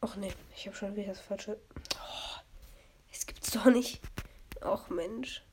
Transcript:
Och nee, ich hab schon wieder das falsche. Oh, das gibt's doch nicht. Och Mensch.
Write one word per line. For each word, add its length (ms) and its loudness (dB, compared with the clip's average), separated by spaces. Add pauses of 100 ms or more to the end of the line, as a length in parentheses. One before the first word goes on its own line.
Och 160 -4
nee, 160 -2 (240)
ich 100 -8
hab 80 -8
schon 200 -2
wieder 120 0
das 140 -6
falsche. 360 -4 (380)
Oh, 460 -8 (680)
das 160 -4
gibt's 260 -4
doch 140 6
nicht. 360 8 (600)
Och 280 2
Mensch. 520 -2 (120)